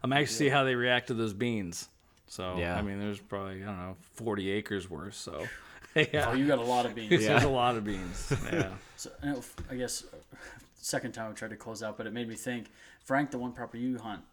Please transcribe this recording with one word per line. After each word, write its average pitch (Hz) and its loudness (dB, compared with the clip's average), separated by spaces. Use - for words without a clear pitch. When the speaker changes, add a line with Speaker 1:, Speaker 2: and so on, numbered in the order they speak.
Speaker 1:
I'm 127 0
anxious 139 4
to 110 -4
see 151 6
Speaker 2:
Yeah. 135 6
Speaker 1:
how 139 6
they 131 4
react 123 4
to 127 0
those 113 0
beans. 104 -2
So, 92 -6
Speaker 3:
Yeah. 87 0
Speaker 1:
I 101 0
mean, 101 -2
there's 101 -4
probably, 95 -6
I 101 -8
don't 98 -6
know, 92 -8
forty 101 0
acres 101 -2
worth. 90 -10
So, 80 -8
<laughs> - -20
yeah. 151 4
Speaker 2:
Oh, - 2
you 131 4
got 139 6
a 117 0
lot 123 4
of 107 -2
beans. 117 -4
Speaker 1:
<laughs> - -
There's 147 8
Speaker 3:
Yeah. 107 6
Speaker 1:
a 143 4
lot 123 4
of 107 -2
beans. 92 -2
Speaker 2:
<laughs> - -4
Speaker 1:
Yeah. 135 0
Speaker 2:
So, - -12
and 143 0
it, 120 -8
I 131 -6
guess, 123 -4
uh, - -18
second - -4
time 110 -8
I 104 -10
tried 110 -8
to 107 -8
close 110 -10
out, 107 -4
but 110 -6
it 104 -6
made 117 -4
me 110 -6
think. 120 -6
Frank, 139 2
the 127 -6
one 123 -4
property 120 -8
you 127 0
hunt 107 -8